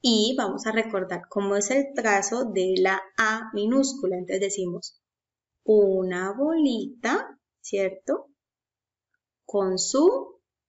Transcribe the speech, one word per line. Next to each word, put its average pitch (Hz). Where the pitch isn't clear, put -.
Y 226
vamos -
a 220
recordar 196
cómo 202
es 208
el 277
trazo 220
de 185
la 190
A 220
minúscula. 208
Entonces 185
decimos 185
una 190
bolita, 269
¿cierto? 196
Con 190
su 339